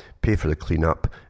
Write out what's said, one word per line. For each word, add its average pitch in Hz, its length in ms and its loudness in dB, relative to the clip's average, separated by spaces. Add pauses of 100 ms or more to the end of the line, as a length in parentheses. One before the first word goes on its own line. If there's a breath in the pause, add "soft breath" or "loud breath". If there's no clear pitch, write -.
(220 loud breath)
pay 104 140 2
for - 100 -2
the 78 80 2
cleanup, 80 580 0 (180 loud breath)